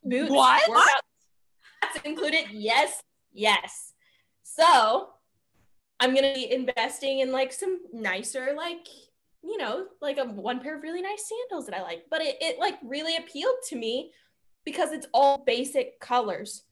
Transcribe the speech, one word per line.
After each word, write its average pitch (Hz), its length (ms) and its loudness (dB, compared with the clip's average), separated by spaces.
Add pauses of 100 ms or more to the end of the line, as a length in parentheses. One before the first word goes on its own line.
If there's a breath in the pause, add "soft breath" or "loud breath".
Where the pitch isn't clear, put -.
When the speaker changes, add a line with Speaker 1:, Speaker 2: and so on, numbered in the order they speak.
Speaker 1:
Boots, 262 260 -2
Speaker 2:
What? 277 380 6
Speaker 1:
workout, 466 340 6 (760 soft breath)
that's - 240 -6
included. 311 460 -2
Yes, 220 520 0 (300)
yes. 202 600 0 (480)
So 277 680 6 (920)
I'm 254 140 2
gonna 269 200 4
be 254 180 -4
investing 262 680 -2
in, 262 120 0
like, 262 200 0
some 370 280 -4 (120)
nicer, 233 640 -6
like, 339 320 -8 (580)
you 415 140 -8
know, 285 280 -6 (140)
like, 294 180 -4
a 262 60 -2
one 220 340 -6
pair 285 180 -10
of 285 60 -14
really 330 200 -8
nice 415 260 -10
sandals 440 380 -8
that 185 100 -10
I 190 60 -8
like. 170 280 -12
But 311 120 -2
it, 294 180 -4
it, 320 180 -4
like, 359 240 -2
really 302 340 -6
appealed 339 420 -4 (100)
to 285 80 -10
me 233 360 -6 (520 soft breath)
because 302 260 -4
it's 302 240 -10
all 277 240 6
basic 262 640 -2
colors. 208 720 -4